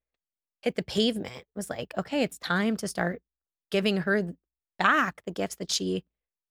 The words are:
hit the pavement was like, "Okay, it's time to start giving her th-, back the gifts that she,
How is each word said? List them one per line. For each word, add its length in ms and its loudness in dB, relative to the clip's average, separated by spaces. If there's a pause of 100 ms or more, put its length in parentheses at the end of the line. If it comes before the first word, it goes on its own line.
(600)
hit 160 0
the 80 -2
pavement 600 0 (120)
was 120 -8
like, 300 -8
"Okay, 240 0
it's 160 -2
time 380 0
to 100 -4
start 340 -2 (520)
giving 260 4
her 240 2
th-, 120 -6 (440)
back 480 2
the 60 -4
gifts 240 -4
that 160 -6
she, 320 0 (460)